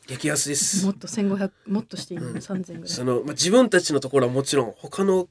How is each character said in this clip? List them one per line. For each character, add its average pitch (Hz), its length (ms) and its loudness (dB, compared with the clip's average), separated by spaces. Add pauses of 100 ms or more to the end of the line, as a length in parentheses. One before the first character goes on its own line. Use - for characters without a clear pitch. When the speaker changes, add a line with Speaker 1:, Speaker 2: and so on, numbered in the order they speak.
Speaker 1:
激 131 220 -4
安 143 200 0
で 147 60 -2
す。 185 320 0
Speaker 2:
も 202 60 2
っ - 40 -2
と - 120 -14
千 202 200 0
五 196 80 0
百、 196 160 -2 (140)
も 208 140 0
っ 220 40 -8
と - 120 -14
し - 100 -10
て 180 80 -10
い - 20 -6
い 165 40 -6
の？ - 100 -6
Speaker 1:
う - 60 -8
ん。 - 40 -6
Speaker 2:
三 185 220 -6
千 170 140 -12
ぐ 165 60 -14
ら 180 40 -14
い。 - 20 -12
Speaker 1:
そ - 160 -6
の、 123 180 2
ま 147 80 -6
あ、 - 20 -6
自 156 180 0
分 247 180 8
た 180 120 4
ち 156 120 -4
の 139 60 2
と 131 120 -4
こ 139 100 4
ろ 123 80 2
は 123 40 -2
も 131 120 0
ち 139 100 -2
ろ 131 120 4
ん、 101 100 -10
他 - 280 -4
の 185 260 2